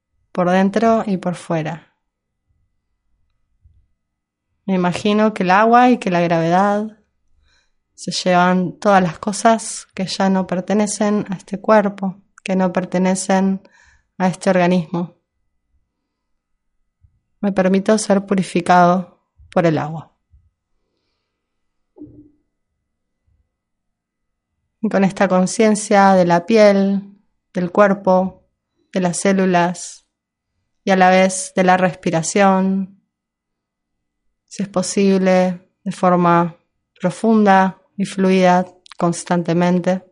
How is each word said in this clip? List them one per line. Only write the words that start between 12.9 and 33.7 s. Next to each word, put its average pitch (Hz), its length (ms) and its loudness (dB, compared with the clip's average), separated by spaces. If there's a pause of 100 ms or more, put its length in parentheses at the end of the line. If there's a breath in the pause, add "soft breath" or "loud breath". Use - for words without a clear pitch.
a 185 120 0
este 190 220 -4
organismo. 175 680 -2 (2250)
Me 202 100 -2
permito 196 460 0
ser 202 280 -2
purificado 180 960 0 (320)
por 175 140 0
el 151 140 0
agua. 151 360 -12 (4000)
Y 220 80 -6
con 196 160 0
esta 196 240 0
conciencia 196 840 2
de 185 120 4
la 175 200 0
piel, 196 720 2 (340)
del 175 180 -4
cuerpo, 190 800 0 (420)
de 190 100 -4
las 175 160 -4
células 185 880 -2 (760)
y 196 80 -2
a 190 40 4
la 185 140 6
vez 190 460 2
de 190 80 0
la 185 140 4
respiración. 190 1300 -2 (1400)